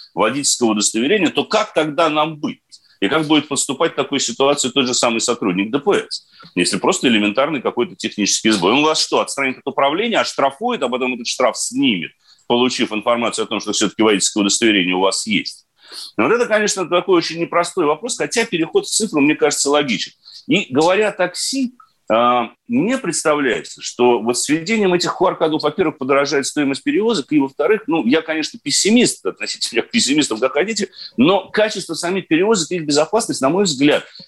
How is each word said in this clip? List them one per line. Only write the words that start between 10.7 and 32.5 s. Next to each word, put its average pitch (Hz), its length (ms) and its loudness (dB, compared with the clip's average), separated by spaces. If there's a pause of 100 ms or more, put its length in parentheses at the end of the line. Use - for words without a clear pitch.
а 127 60 -2
потом 127 280 -2
этот 113 100 -12
штраф 123 320 -2
снимет, 117 540 -2 (340)
получив 123 480 0
информацию 113 500 -2
о - 40 -4
том, 104 120 -4
что 104 120 -6
всё-таки 104 300 0
водительское 104 380 2
удостоверение 101 540 2
у 92 60 0
вас 95 260 0
есть? - 400 -4 (500)
Но 110 80 0
вот 160 80 2
это, 240 140 2
конечно, 208 420 0
такой 180 300 2
очень 160 200 -2
непростой 170 460 -2
вопрос, 156 320 -2
хотя 220 300 -2
переход 180 400 -2
в - 40 -12
цифру, 156 300 0
мне 147 140 4
кажется, 147 340 0
логичен. 143 440 0 (360)
И 185 220 2
говоря 180 380 2
о 196 40 -2
такси, 240 640 -4 (360)
а, 120 420 2 (140)
мне 170 300 0
представляется, 147 840 -2
что 120 360 2
вот 117 200 -2
с - 100 -4
введением 180 460 2
этих 170 240 -2
Q 185 100 2
R-кодов, 160 340 0
во-первых, 151 360 -2
подорожает 139 480 0
стоимость 139 360 -2
перевозок, 185 500 0
и, 151 60 2
во-вторых, 147 500 0
ну, 151 180 0
я, 156 160 4
конечно, 156 400 -6
пессимист, 190 640 2
относительно - 560 -4
к - 80 -18
пессимистам, 123 500 0
как 131 140 -2
хотите, 208 340 -2 (300)
но 180 320 2
качество 208 420 -2
самих 175 340 -4
перевозок 180 440 2